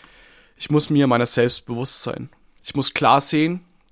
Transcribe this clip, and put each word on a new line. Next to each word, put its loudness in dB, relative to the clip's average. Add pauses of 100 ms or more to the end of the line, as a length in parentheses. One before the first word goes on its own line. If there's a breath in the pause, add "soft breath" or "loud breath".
(560 soft breath)
ich -14
muss 0
mir 2
meiner 2
selbst 0
bewusst -2
sein. -8 (320)
Ich -18
muss -4
klar 4
sehen, 0 (300)